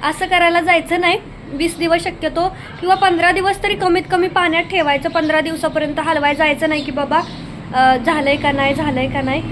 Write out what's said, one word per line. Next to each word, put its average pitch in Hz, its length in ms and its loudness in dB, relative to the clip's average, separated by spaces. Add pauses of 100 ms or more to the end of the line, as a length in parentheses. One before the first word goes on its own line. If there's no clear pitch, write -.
असं 311 220 -2
करायला 349 340 4
जायचं 339 400 2
नाही 359 180 2 (280)
वीस 330 320 -4
दिवस 330 260 0
शक्यतो, 349 520 -2 (240)
किंवा 359 140 4
पंधरा 359 360 4
दिवस 392 320 0
तरी 415 120 0
कमीत 370 360 2
कमी 370 180 2
पाण्यात 339 340 2
ठेवायचं, 302 460 0
पंधरा 311 320 0
दिवसापर्यंत 302 600 -2
हलवायला 294 380 0
जायचं 311 300 2
नाही 302 160 -2
की 294 80 -8
बाबा, 285 280 0 (540)
अ, 262 220 6
झालंय 285 400 0
का 285 160 0
नाही, 277 220 2
झालंय 269 320 -2
का 269 140 -2
नाही. 269 320 -2